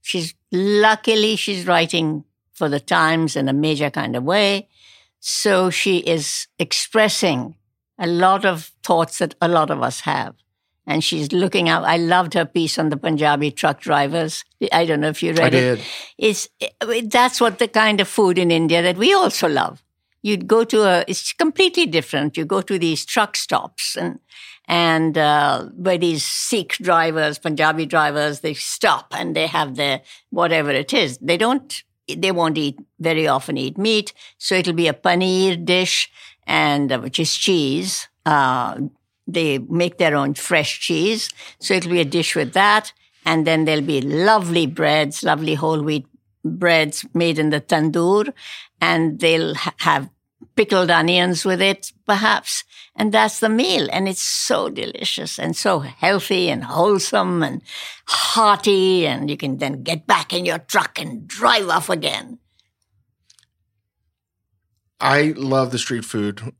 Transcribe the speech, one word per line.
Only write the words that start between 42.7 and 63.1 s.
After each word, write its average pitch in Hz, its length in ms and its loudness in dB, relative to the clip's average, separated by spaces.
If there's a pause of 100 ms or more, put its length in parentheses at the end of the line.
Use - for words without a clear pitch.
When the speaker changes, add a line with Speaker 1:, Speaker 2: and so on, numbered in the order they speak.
Speaker 1:
And 160 220 0
then 160 180 2
there'll 156 200 0
be 147 160 -2
lovely 170 680 2
breads, 151 560 -2
lovely 156 300 0
whole 156 280 -2
wheat 147 260 -4 (360)
breads 165 720 0
made 165 260 2
in 151 120 2
the 147 100 0
tandoor. 170 720 2 (480)
And 165 380 2
they'll 165 340 2
ha-, 156 260 -6
have 143 300 0 (460)
pickled 196 340 2
onions 175 560 2
with 185 160 0
it, 196 300 -2 (160)
perhaps. 208 560 0 (320)
And 214 160 0
that's 214 280 2
the 226 100 2
meal. 277 420 0
And 190 180 -2
it's 190 140 -6
so 123 460 -2
delicious - 680 -8
and 165 180 -6
so 185 260 0
healthy 180 680 0
and 135 140 -4
wholesome 185 800 0
and 135 180 -6 (460)
hearty. 196 960 2
And 139 240 -2
you 143 80 -6
can 135 220 -4
then 139 240 -6
get 160 240 -6
back - 260 0
in 180 120 -4
your 165 140 -2
truck - 380 -4
and 143 300 -12
drive 220 420 0
off 165 200 -2
again. 160 500 -6 (2500)